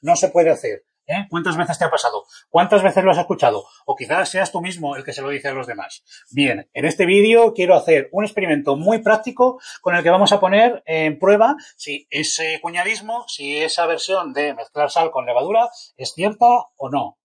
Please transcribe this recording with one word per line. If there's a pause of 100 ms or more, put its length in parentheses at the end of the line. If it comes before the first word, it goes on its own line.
no
se
puede
hacer? (240)
¿Eh?
¿Cuántas
veces
te
ha
pasado? (240)
¿Cuántas
veces
lo
has
escuchado? (220)
O
quizás
seas
tú
mismo
el
que
se
lo
dice
a
los
demás. (260)
Bien,
en
este
vídeo
quiero
hacer
un
experimento
muy
práctico (220)
con
el
que
vamos
a
poner
en
prueba (220)
si
ese
cuñadismo,
si
esa
versión
de
mezclar
sal
con
levadura (300)
es
cierta (320)
o
no.